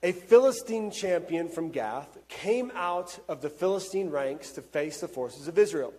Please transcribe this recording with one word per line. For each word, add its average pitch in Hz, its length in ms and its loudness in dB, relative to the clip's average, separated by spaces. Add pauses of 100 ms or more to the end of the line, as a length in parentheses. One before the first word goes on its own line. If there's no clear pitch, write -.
a 180 120 0
Philistine 226 760 6
champion 170 600 -2
from 165 200 -4
Gath, 127 480 -6 (120)
came 247 440 -2
out 180 540 -4
of 147 140 -6
the 147 80 -4
Philistine 190 600 0
ranks 143 420 -4
to 151 100 -12
face 151 400 -4
the 170 80 -6
forces 131 400 -8
of 170 80 0
Israel. 160 420 4